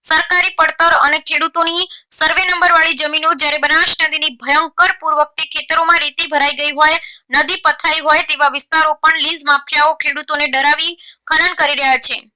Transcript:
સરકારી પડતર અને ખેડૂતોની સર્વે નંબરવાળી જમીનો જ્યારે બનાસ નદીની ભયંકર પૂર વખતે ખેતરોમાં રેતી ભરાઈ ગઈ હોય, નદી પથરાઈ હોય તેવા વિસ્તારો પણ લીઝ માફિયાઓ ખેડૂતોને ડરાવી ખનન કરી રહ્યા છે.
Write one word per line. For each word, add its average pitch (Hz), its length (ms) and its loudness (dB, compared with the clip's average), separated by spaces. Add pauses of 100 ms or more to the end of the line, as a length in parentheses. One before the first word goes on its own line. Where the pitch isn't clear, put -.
સરકારી 359 540 0
પડતર 320 400 2
અને 294 220 2
ખેડૂતોની 330 640 -2 (280)
સર્વે 320 320 0
નંબરવાળી 349 500 2
જમીનો 311 400 -2
જ્યારે 294 240 0
બનાસ 311 420 2
નદીની 302 380 -2
ભયંકર 311 560 0
પૂર 311 220 -4
વખતે 302 380 -2
ખેતરોમાં 330 460 0
રેતી 294 280 -4
ભરાઈ 285 280 -2
ગઈ 294 160 -2
હોય, 311 300 2 (280)
નદી 302 340 0
પથરાઈ 311 440 0
હોય 311 160 4
તેવા 294 260 0
વિસ્તારો 311 440 0
પણ 320 260 0
લીઝ 302 260 -4
માફિયાઓ 294 500 0
ખેડૂતોને 294 520 -4
ડરાવી 294 480 -2 (320)
ખનન 339 320 0
કરી 294 160 0
રહ્યા 262 220 0
છે. 247 200 -2 (180)